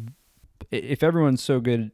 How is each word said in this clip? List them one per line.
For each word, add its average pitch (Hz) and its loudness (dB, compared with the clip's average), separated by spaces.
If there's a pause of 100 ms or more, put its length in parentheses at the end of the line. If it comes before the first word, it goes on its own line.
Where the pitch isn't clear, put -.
(720)
i-, 135 -8
if 123 -4
everyone's 156 4
so 131 0
good 117 0